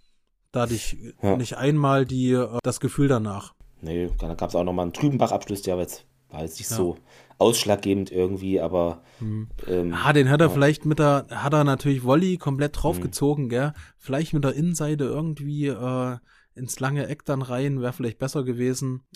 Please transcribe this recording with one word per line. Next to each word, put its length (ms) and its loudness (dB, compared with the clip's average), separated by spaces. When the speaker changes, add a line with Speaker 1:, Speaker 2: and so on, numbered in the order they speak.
Speaker 1:
Da 120 0
hatte 120 0
ich 240 -2
Speaker 2:
Ja. 140 4
Speaker 1:
nicht 200 -4
einmal 480 4
die, 280 0
äh, 320 0
das 160 -2
Gefühl 260 2
danach. 480 0
Speaker 2:
Nee, 380 -4
da 160 -4
gab's 220 -2
auch 80 2
nochmal 220 0
einen 60 -4
Trübenbach-Abschluss, 680 0
der 120 -2
war 80 -2
jetzt, 220 -10
war 120 -10
jetzt 160 -10
nicht 120 -8
Speaker 1:
Ja. 60 -4
Speaker 2:
so 200 0
ausschlaggebend 720 2
irgendwie, 500 0
aber, 420 0
Speaker 1:
Mhm. 280 -6
Speaker 2:
ähm, 260 0
Speaker 1:
Ah, 180 2
den 160 6
hat 120 6
er 80 8
Speaker 2:
ja. 40 -2
Speaker 1:
vielleicht 320 2
mit 140 0
der, 320 2
hat 220 -4
er 100 6
natürlich 400 0
Volley 340 4
komplett 460 -2
draufgezogen, 600 0
Speaker 2:
Mhm. 60 -4
Speaker 1:
gell? 220 0
Vielleicht 360 -4
mit 100 2
der 120 2
Innenseite 500 0
irgendwie, 640 -4
äh, 480 -4
ins 240 -8
lange 260 -2
Eck 180 -8
dann 180 -2
rein, 380 -2
wär 120 -2
vielleicht 260 -6
besser 240 -4
gewesen, 600 -2